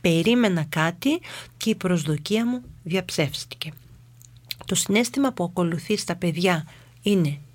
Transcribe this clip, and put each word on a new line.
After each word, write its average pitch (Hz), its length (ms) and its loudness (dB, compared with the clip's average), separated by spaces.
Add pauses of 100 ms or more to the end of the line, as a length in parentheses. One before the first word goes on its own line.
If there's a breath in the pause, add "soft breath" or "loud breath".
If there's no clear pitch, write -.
περίμενα 180 680 4
κάτι 175 500 0 (380 loud breath)
και - 120 -2
η 214 60 2
προσδοκία 175 680 0
μου 247 160 -2 (220)
διαψεύστηκε. 160 880 -4 (960)
Το 185 100 -2
συναίσθημα 240 560 0
που 185 120 -4
ακολουθεί 175 540 -2
στα 175 180 -4
παιδιά 175 500 0 (360 loud breath)
είναι 165 360 2 (180)